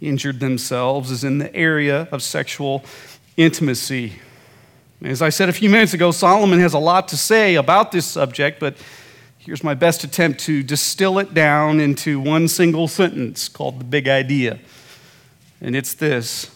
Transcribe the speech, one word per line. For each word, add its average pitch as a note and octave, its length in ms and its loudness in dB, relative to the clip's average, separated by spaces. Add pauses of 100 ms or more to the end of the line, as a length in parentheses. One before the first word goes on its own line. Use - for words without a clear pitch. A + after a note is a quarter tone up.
injured C#3 400 -4
themselves C3 720 -2
is B2+ 140 -6
in C#3 140 0
the - 180 -4
area D3+ 560 0
of C3+ 100 -8
sexual C#3 640 -4 (520)
intimacy. C3 840 0 (840)
As C3 200 -4
I D#3 80 2
said F#3+ 180 0
a F3 60 0
few G#3 160 2
minutes G#3+ 240 4
ago, F3 160 2
Solomon F#3 480 4
has E3+ 160 4
a D3 40 0
lot F3 300 2
to D#3 80 -6
say G#3+ 380 2
about E3+ 360 4
this F3 140 -2
subject, D3 560 -4
but C#3 160 -4 (600)
here's - 260 -12
my D3 100 -2
best D#3+ 300 0
attempt D3 360 0
to D3 220 -2
distill F#3 560 -2
it G3 140 -4
down D3+ 480 2
into C#3+ 400 -2
one D#3 260 0
single E3 420 0
sentence D3+ 600 -4
called C3 320 -10
the B2+ 40 -12
big C3+ 220 -2
idea. C3+ 520 0 (1040)
And B2 120 -6
it's C3+ 200 -4
this: B2+ 600 -4